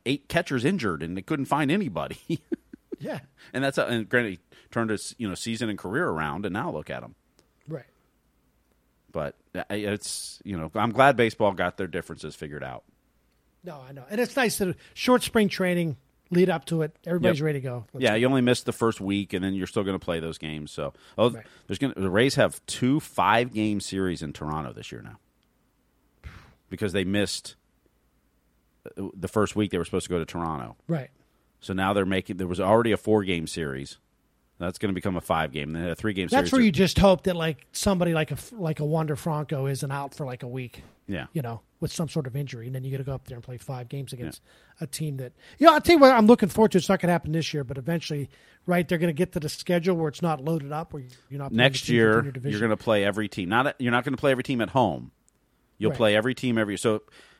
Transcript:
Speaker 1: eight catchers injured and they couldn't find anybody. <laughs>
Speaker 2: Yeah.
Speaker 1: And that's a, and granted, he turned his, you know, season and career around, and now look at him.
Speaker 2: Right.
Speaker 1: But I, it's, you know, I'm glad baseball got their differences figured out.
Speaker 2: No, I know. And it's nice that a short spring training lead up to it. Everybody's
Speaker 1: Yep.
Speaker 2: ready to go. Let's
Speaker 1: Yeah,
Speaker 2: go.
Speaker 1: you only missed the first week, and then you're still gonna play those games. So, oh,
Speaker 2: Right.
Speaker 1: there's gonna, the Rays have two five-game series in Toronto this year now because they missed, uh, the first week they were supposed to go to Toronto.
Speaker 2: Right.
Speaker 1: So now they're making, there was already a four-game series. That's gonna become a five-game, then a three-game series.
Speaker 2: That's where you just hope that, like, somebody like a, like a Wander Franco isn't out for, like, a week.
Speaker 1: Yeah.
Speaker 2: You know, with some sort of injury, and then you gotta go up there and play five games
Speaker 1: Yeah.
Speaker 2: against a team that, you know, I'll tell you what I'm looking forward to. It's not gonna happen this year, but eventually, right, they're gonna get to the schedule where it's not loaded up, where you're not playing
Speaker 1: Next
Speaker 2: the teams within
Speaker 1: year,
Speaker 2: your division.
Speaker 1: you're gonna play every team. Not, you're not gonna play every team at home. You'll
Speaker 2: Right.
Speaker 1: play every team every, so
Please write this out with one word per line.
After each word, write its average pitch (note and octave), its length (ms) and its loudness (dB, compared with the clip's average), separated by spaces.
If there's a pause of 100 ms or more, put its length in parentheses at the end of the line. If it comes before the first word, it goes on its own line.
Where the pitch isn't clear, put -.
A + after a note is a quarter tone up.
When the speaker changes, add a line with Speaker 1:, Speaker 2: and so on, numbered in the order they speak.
Speaker 1:
eight C#3 240 -2
catchers C3+ 360 0
injured A#2 380 0
and E2+ 140 -6
they F#2+ 60 -8
couldn't C#3+ 240 -4
find D#3 240 0
anybody. A2 480 -2 (100)
<laughs> - 220 -6 (520)
Speaker 2:
Yeah. B3+ 180 -8 (340)
Speaker 1:
And C3 100 -2
that's C#3 140 -2
a, - 80 0
and A2+ 200 -2
granted, A#2 260 0
he F2 60 -12 (320)
turned A2+ 200 -2
his, - 260 -4
you A2+ 100 -6
know, F#2 80 -4
season A2+ 360 -4
and F#2+ 80 -6
career B2+ 280 -4
around, D#2 380 -2
and F2+ 80 -4
now C#3 180 -4
look D2+ 200 -8
at B1 120 -8
him. - 120 -18 (520)
Speaker 2:
Right. D3 200 -12 (1200)
Speaker 1:
But D2 260 -6 (180)
I, F2+ 220 -6
it's, - 680 -6
you G2 140 -6
know, D#2+ 160 -6
I'm A2 180 0
glad C3+ 240 8
baseball A2 360 2
got F2+ 260 -2
their G2 80 -2
differences D#2+ 500 -10
figured D2 260 -12
out. B1+ 220 -10 (800)
Speaker 2:
No, D#3 240 -14
I C#3 40 -18
know. C3+ 180 -18
And G#3+ 100 -4
it's A#3 160 -4
nice A#3+ 220 0
that G3 100 0
a E3 60 -4 (180)
short - 300 2
spring G#3+ 260 2
training F3 480 -2 (340)
lead F3+ 200 6
up D#3+ 160 -4
to E3 160 0
it. D#3 120 -4 (120)
Everybody's E3+ 340 2
Speaker 1:
Yep. D#3 60 0
Speaker 2:
ready D3 140 -2
to - 60 -6
go. B2 280 -8
Let's B2+ 80 -4
Speaker 1:
Yeah, A#2 80 6
Speaker 2:
go. G#2 60 4
Speaker 1:
you A#2+ 100 4
only C3 160 4
missed B2 240 4
the A#2+ 60 0
first - 280 0
week, G2 320 -2
and F#2 100 -2
then F#2+ 120 0
you're F#2 120 -2
still G#2 160 -2
gonna F#2+ 160 -2
play E2+ 220 -4
those E2 160 -6
games. D#2 340 -10
So, C#2+ 220 -6 (240)
oh, A#2 140 4
Speaker 2:
Right. A2+ 160 -10 (220)
Speaker 1:
there's G2 100 -6
gonna, C3+ 180 -2
the F#2+ 140 -2
Rays A#2+ 240 4
have A2 320 2
two C3+ 340 0
five-game G#2+ 800 2
series F#2 420 -4
in D2 120 -8
Toronto D2+ 400 -8
this A1 180 -14
year A#1 80 -14
now G#2+ 180 -20 (1500)
because F#2+ 240 -4
they F#2+ 120 0
missed, G2 520 -2 (1400)
uh, F#2+ 160 -8
the F#2 140 -8
first G#2 280 0
week G#2 140 0
they F#2 80 -2
were E2 80 -2
supposed - 180 -2
to - 60 -12
go F2+ 80 0
to D#2+ 80 -4
Toronto. D#2 500 -6 (100)
Speaker 2:
Right. D3+ 220 -4 (540)
Speaker 1:
So F#2+ 120 -6
now F#2+ 180 0
they're G2 140 2
making, F#2+ 320 -2
there F#2 80 -4
was F2 120 -4
already A2 320 4
a G2 60 4
four-game F#2+ 500 0
series. C#2+ 520 -8 (600)
That's F2 200 -6
gonna G2 160 -2
become F2+ 220 -2
a E2 40 -2
five-game, D#2 540 -2
then E2+ 160 -4
a E2 40 -4
three-game F#2+ 360 -4
series. C4+ 140 4
Speaker 2:
That's - 80 -2
where C4 100 4
you G#3+ 100 4
just E3+ 260 2
hope F#3 260 6
that, F3+ 120 0
like, D#3+ 360 -4
somebody F3 420 0
like D#3 160 0
a, C3 80 -6 (140)
like E3 280 -4
a D3+ 60 -2
Wander D#3 280 0
Franco D3 520 -4
isn't C#3 260 -4
out C#3 220 -8
for, D3+ 100 -8
like, B2+ 180 -10
a B2+ 60 -10
week. B2 340 -10 (240)
Speaker 1:
Yeah. F2+ 280 -6
Speaker 2:
You D#3+ 80 -4
know, A#2 180 -8 (180)
with - 140 -6
some E3 160 -4
sort D3+ 180 -4
of A#2 80 -8
injury, C3 300 -8
and B2+ 100 -8
then C3 80 -8
you C3+ 80 -8
gotta C3+ 140 -6
go C3+ 80 -6
up C3 140 -10
there B2+ 100 -14
and A#2+ 80 -16
play B2 140 -12
five B2 320 -10
games C#3 240 -10
Speaker 1:
Yeah. A#2+ 60 -14
Speaker 2:
against - 200 -10 (400)
a D#3+ 60 -6
team D3 320 -6
that, B2+ 160 -10 (240)
you D4 80 6
know, D#4+ 80 10
I'll D4 80 4
tell E4+ 140 8
you D4 40 6
what C4 120 12
I'm A3+ 140 8
looking A3+ 220 8
forward A3 240 4
to. F#3+ 60 4
It's - 100 2
not F#3+ 100 4
gonna F3 140 2
happen E3 200 -2
this D#3+ 200 -2
year, D3 120 -4
but C3 120 -8
eventually, C#3+ 540 -4 (340)
right, F3+ 240 0
they're F3+ 80 2
gonna E3+ 160 2
get F3 200 0
to E3+ 80 -4
the D3 100 -4
schedule F3 460 0
where D#3+ 120 0
it's - 140 -6
not D#3 200 0
loaded D3 300 -2
up, D#3+ 220 -8
where C#3+ 80 -10 (260)
you're C#3 100 -8
not C#3 120 -6
playing A2 80 -2
Speaker 1:
Next C3 240 4
Speaker 2:
the - 60 -10
teams - 0 -
within A#2+ 80 4
Speaker 1:
year, A2+ 280 6
Speaker 2:
your C#3 80 -6
division. A#2+ 200 -6
Speaker 1:
you're G#2 140 -2
gonna G#2+ 120 2
play G#2 260 2
every G#2 240 0
team. F2+ 220 -4
Not, B2+ 280 2
you're A#2+ 140 0
not A#2+ 120 2
gonna C3+ 120 -4
play C#3 140 2
every B2+ 140 0
team B2 180 -2
at - 80 -2
home. E2 400 2 (640)
You'll G#2+ 140 0
Speaker 2:
Right. C3 80 -4
Speaker 1:
play G#2+ 180 6
every A#2+ 180 2
team B2 220 -2
every, G#2 220 0
so A2 240 2 (380)